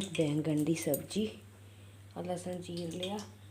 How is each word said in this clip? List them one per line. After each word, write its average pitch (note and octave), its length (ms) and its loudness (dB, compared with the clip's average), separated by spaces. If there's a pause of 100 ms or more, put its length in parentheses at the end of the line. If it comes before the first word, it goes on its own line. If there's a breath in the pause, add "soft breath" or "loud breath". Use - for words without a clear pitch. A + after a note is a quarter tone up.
(160)
ਬੈਂਗਣ D3+ 480 4
ਦੀ D#3+ 100 6
ਸਬਜ਼ੀ। E3 520 2 (880 loud breath)
ਆ E3+ 60 -2
ਲਸਣ F3+ 400 -2
ਚੀਰ E3+ 300 -4
ਲਿਆ, F#3 260 -2 (320)